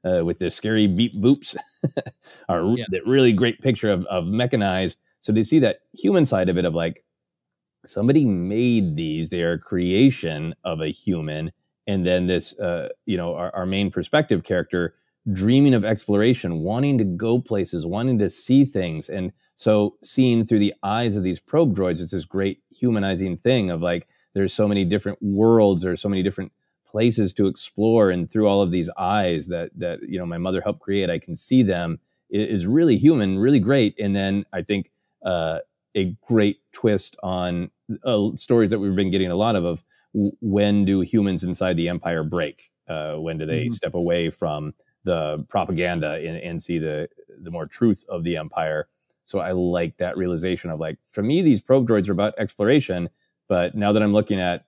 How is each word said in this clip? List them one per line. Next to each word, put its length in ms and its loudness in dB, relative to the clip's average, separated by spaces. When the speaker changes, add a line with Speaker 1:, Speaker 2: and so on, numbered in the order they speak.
Speaker 1:
uh, 220 2
with 140 -2
their 100 -2
scary 380 2
beep 340 0
boops 340 2
<laughs> 640 -8
are 160 0
re-, 140 2
Speaker 2:
Yeah. 100 -6
Speaker 1:
that 160 -6
really 280 6
great 280 0
picture 280 0
of, 160 0
of 220 -4
mechanized. 720 0
So 140 -2
to 120 2
see 140 4
that 220 2
human 320 4
side 240 0
of 80 0
it, 80 0
of, 100 0
like, 280 -4
somebody 400 2
made 720 0
these, 340 -4
they 140 -4
are 100 0
a 60 -4
creation 1040 0
of 180 -4
a 80 -2
human. 640 -4
And 180 -2
then 220 2
this, 320 -2
uh, 300 -6
you 120 -2
know, 180 -4
our, 200 -6
our 100 -6
main 260 -2
perspective 520 0
character 520 -2
dreaming 420 4
of 120 2
exploration, 760 0
wanting 380 0
to 60 2
go 360 0
places, 460 -4
wanting 340 -2
to 100 2
see 360 4
things. 440 -4
And 220 -6
so 480 2
seeing 400 2
through 160 2
the 140 2
eyes 320 -2
of 80 -2
these 160 -2
probe 360 0
droids, 260 -2
it's 100 -8
this 140 -6
great 360 -4
humanizing 680 -2
thing 320 0
of, 120 -4
like, 260 -2
there's 200 0
so 140 0
many 180 0
different 360 -2
worlds 640 4
or 100 -2
so 140 -6
many 140 0
different 280 -4
places 500 0
to 120 2
explore. 640 2
And 200 -2
through 180 2
all 140 4
of 100 2
these 260 -2
eyes 500 -2
that, 300 -8
that, 300 -6
you 100 -8
know, 80 -6
my 120 -6
mother 240 -2
helped 180 -6
create, 300 -2
I 100 -2
can 160 -12
see 280 2
them, 360 -2
i-, 40 -2
is 280 -2
really 320 4
human, 400 4
really 220 4
great. 400 2
And 160 0
then 380 -2
I 80 -6
think, 300 -4
uh, 340 -2
a 220 0
great 340 2
twist 500 -2
on, 480 -4
uh, 300 0
stories 360 2
that 80 0
we've 160 -2
been 160 0
getting 180 0
a 60 -2
lot 220 0
of, 80 0
of 180 -4
w-, 260 0
when 460 2
do 160 2
humans 420 0
inside 320 -2
the 140 0
Empire 340 -4
break? 480 -6
Uh, 280 -6
when 220 -6
do 80 -6
they 200 -4
Speaker 2:
Mm-hmm. 40 -4
Speaker 1:
step 240 -6
away 360 0
from 440 -6
the 460 -4
propaganda 640 -2
and, 240 -8
and 260 -8
see 160 -4
the, 300 -6
the 100 -16
more 140 -8
truth 420 0
of 160 -8
the 140 -2
Empire? 500 -6
So 140 -6
I 120 -4
like 460 -2
that 180 -4
realization 540 -4
of, 100 -8
like, 260 -8
for 180 -6
me, 180 2
these 200 4
probe 280 2
droids 180 2
are 60 0
about 240 0
exploration, 720 0
but 260 0
now 160 2
that 100 4
I'm 120 2
looking 260 2
at 280 -2